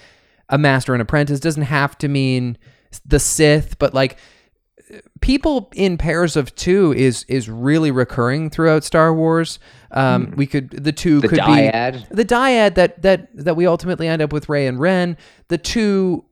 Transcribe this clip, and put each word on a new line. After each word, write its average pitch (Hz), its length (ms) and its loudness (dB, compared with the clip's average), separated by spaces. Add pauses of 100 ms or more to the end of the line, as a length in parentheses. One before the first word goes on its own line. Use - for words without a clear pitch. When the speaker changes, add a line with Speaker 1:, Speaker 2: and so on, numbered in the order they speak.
(500)
Speaker 1:
a 135 80 2
master 135 340 2
and 123 80 0
apprentice, 143 400 -2
doesn't 156 220 -4
have 143 340 -2
to 147 120 -4
mean 127 500 -2 (480)
the 143 120 2
Sith, 151 600 2
but, 143 160 0
like, 131 240 -2 (1040)
people 269 520 0
in 180 220 0
pairs 160 400 -2
of 131 180 -2
two 180 380 2
is, 127 340 0
is 127 220 -4
really 143 420 0
recurring 127 600 -2
throughout 156 340 2
Star 160 300 2
Wars. 160 440 0 (340)
Um, 127 340 0
Speaker 2:
Hmm. - 100 -14
Speaker 1:
we 139 100 0
could, 135 240 -6
the 147 220 -4
two 151 280 2
Speaker 2:
The - 80 2
Speaker 1:
could 160 100 2
Speaker 2:
dyad. 120 720 0
Speaker 1:
be - 40 -14
the 214 120 0
dyad 240 480 2
that, 175 280 2
that, 185 320 0
that 160 220 -4
we 175 100 0
ultimately 170 420 -2
end 160 120 -2
up 147 140 -2
with 147 160 -6
Rey 143 160 0
and 123 140 -4
Ren. 175 360 0 (320)
The 175 100 -2
two, 190 720 -2